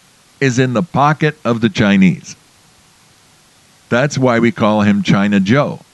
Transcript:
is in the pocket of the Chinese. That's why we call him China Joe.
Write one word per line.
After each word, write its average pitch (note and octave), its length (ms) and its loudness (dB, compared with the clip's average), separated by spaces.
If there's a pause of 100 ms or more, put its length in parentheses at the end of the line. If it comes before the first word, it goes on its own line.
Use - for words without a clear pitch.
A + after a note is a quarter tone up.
(400)
is B2+ 180 0
in C3 140 0
the A2 100 0
pocket D3 640 -2
of A#2 160 -2
the A#2 80 0
Chinese. G2 640 0 (1500)
That's C3+ 300 -2
why B2 220 0
we A#2 100 2
call G#2+ 320 0
him G2+ 220 0
China G2+ 340 0
Joe. G#2+ 400 0 (160)